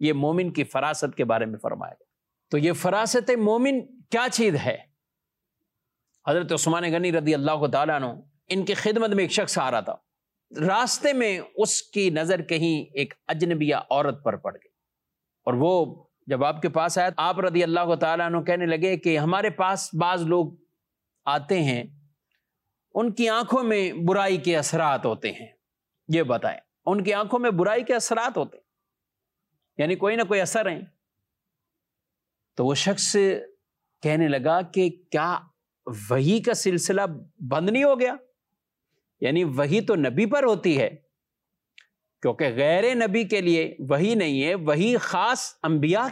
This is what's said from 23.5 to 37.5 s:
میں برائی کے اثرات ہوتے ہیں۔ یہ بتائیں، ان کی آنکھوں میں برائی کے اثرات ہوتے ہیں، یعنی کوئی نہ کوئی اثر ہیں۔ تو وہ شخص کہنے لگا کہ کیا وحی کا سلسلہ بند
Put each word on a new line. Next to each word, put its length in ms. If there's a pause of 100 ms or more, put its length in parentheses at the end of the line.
میں 280 (160)
برائی 300
کے 200
اثرات 480
ہوتے 260
ہیں۔ 160 (600)
یہ 140
بتائیں، 360 (260)
ان 180
کی 100
آنکھوں 260
میں 120
برائی 320
کے 120
اثرات 420
ہوتے 200
ہیں، 60 (1120)
یعنی 180
کوئی 200
نہ 80
کوئی 180
اثر 280
ہیں۔ 120 (1800)
تو 80
وہ 100
شخص 400 (880)
کہنے 240
لگا 340
کہ 280 (220)
کیا 260 (720)
وحی 320
کا 120
سلسلہ 480 (480)
بند 200